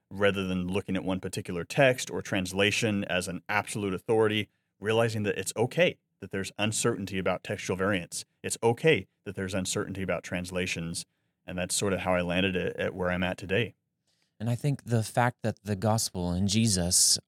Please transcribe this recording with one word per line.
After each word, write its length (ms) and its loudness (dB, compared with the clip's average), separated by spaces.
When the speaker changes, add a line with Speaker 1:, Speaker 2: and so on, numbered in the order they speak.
Speaker 1:
rather 360 2
than 220 0
looking 280 -2
at 80 -2
one 160 -2
particular 440 -6
text 480 2
or 100 -4
translation 840 0
as 220 -2
an 220 -6
absolute 440 0
authority, 560 2
realizing 440 2
that 140 0
it's 180 -6
okay 420 2
that 100 -12
there's 260 -4
uncertainty 600 -2
about 240 -2
textual 340 -4
variants. 480 -2
It's 200 -6
okay 440 2
that 100 -8
there's 180 -4
uncertainty 500 -4
about 200 -2
translations. 840 -4
And 120 -8
that's 180 -2
sort 180 0
of 80 2
how 140 2
I 60 4
landed 340 0
at, 220 -2
at 180 -2
where 160 -2
I'm 120 0
at 140 -2
today. 380 -2
Speaker 2:
And 100 -4
I 60 -2
think 300 -2
the 180 2
fact 400 2
that 200 -2
the 120 -2
gospel 560 0
and 160 2
Jesus 800 4